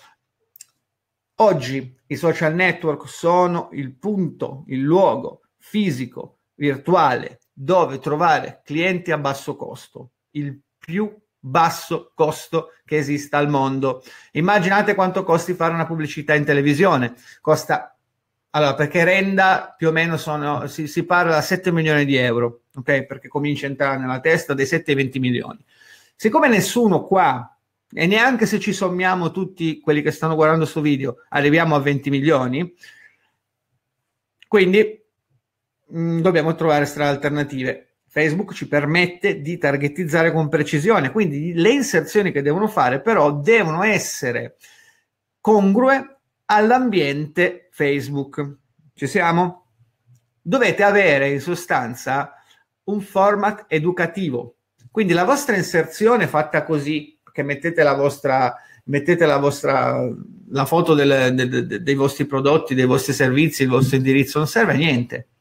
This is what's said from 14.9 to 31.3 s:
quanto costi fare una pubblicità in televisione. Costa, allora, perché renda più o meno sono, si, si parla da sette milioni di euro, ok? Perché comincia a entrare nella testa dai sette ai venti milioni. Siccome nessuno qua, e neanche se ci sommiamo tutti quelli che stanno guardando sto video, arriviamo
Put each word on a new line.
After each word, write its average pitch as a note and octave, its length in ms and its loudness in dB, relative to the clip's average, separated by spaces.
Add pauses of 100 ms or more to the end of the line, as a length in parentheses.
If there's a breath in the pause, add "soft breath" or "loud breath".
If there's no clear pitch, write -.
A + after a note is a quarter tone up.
quanto F#3+ 300 0
costi E3 280 0
fare E3 220 -2
una E3 120 -2
pubblicità D3+ 480 -4
in D3+ 100 2
televisione. C#3+ 680 2 (260 loud breath)
Costa, - 560 -2 (540)
allora, D3 240 2
perché D3+ 300 0
renda F#3+ 720 2
più D#3+ 120 -2
o D#3+ 40 2
meno E3 240 0
sono, D3 500 -6
si, D3+ 200 -10
si E3 180 -4
parla F3 280 2
da D3+ 100 2
sette F3+ 300 -2
milioni D#3 320 2
di C#3 120 2
euro, A#2+ 460 0 (120)
ok? C3+ 280 -2
Perché B2+ 260 -16
comincia C#3+ 380 -4
a C#3 40 -8
entrare C#3 280 -2
nella B2+ 220 -6
testa D#3+ 340 0
dai C3+ 120 0
sette D#3+ 260 -2
ai C3+ 40 2
venti C3+ 220 -2
milioni. B2 440 -4 (520 soft breath)
Siccome C#4+ 340 2
nessuno G#3 560 2
qua, C#3 520 0 (360)
e E3 140 -2
neanche A3 400 2
se G#3+ 120 -2
ci G3 140 -4
sommiamo F#3 580 -2
tutti E3+ 500 -6
quelli D3+ 220 0
che D3 80 -2
stanno D#3+ 240 -2
guardando D#3+ 300 4
sto D3+ 160 -4
video, C3+ 380 -2 (100)
arriviamo D3+ 480 2